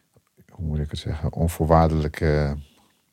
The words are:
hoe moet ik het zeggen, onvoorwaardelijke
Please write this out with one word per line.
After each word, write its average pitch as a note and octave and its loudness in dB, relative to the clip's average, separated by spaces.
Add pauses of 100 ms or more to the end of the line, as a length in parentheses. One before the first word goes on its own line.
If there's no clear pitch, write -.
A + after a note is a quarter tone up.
(500)
hoe - -10
moet D2+ -2
ik D2 -4
het D2+ -8
zeggen, - -6
onvoorwaardelijke D#2 2 (560)